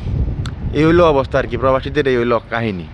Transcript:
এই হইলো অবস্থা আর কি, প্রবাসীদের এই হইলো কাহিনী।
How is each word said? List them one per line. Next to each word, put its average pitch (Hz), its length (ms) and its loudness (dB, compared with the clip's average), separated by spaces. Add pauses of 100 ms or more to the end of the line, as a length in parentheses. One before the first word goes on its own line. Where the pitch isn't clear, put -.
(720)
এই 147 120 2
হইলো 170 240 6
অবস্থা 135 300 0
আর 123 80 -2
কি, 117 100 -6
প্রবাসীদের 135 500 0
এই 127 100 2
হইলো 120 220 2 (100)
কাহিনী। 107 440 -4